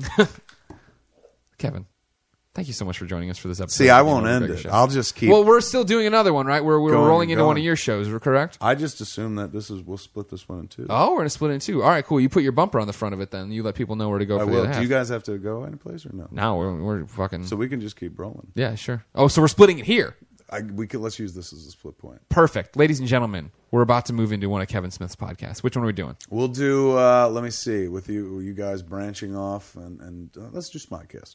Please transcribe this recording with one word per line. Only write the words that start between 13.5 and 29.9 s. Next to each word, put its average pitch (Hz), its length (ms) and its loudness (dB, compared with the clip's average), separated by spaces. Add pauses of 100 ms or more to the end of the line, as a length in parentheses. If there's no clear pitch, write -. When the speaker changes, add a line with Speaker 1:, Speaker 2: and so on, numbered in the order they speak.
Speaker 1:
you 110 140 -6
let 104 100 -4
people 110 220 -6
know 107 120 -4
where 101 120 -2
to 104 60 -2
go 101 100 0
Speaker 2:
I 107 40 0
Speaker 1:
for 104 60 0
Speaker 2:
will. 104 60 0 (100)
Speaker 1:
the - 60 0
other - 100 -2
Speaker 2:
Do - 80 0
you - 80 -2
Speaker 1:
half. 127 60 2
Speaker 2:
guys 120 80 -4
have 117 160 -6
to 104 140 -8
go 110 260 -8
any 147 120 -12
place 165 300 -16
or - 60 -14
no? 92 180 -14
Speaker 1:
No, 104 260 -2
we're, 85 240 -4
we're 98 260 -4
fucking 95 400 -6
Speaker 2:
So 104 100 -6
we 120 120 -4
can 131 120 -6
just 104 160 -10
keep 85 220 -12
rolling. - 360 -14
Speaker 1:
Yeah, 113 220 -2
sure. 120 280 -8 (120)
Oh, 139 100 6
so 156 160 4
we're 156 60 6
splitting 185 320 8
it - 40 -12
here. 214 320 0 (340)
Speaker 2:
I, 104 120 -8
we 104 240 -8
could, 110 140 -8
let's 110 180 -8
use 95 160 -10
this 90 180 -14
as 76 140 -20
a 71 40 -20
split - 280 -20
point. - 320 -20
Speaker 1:
Perfect. 156 440 2
Ladies 151 260 4
and 131 60 -6
gentlemen, 110 440 -2 (200)
we're 123 120 4
about 120 240 2
to 120 80 -6
move 113 180 -2
into 101 160 -4
one 98 140 -2
of 95 60 -8
Kevin 92 220 -6
Smith's 90 240 -12
podcasts. - 480 -12
Which 131 140 -2
one 120 80 -2
are - 20 -2
we 107 60 -2
doing? 80 240 -10 (140)
Speaker 2:
We'll 117 180 -2
do, 135 480 2
uh, 123 340 6
let 117 140 -4
me 120 60 -8
see, 107 360 -4
with 92 220 -10
you, 98 320 -8
you 98 140 -10
guys 98 260 -6
branching 98 560 -10
off, 98 400 -8
and, 87 240 -18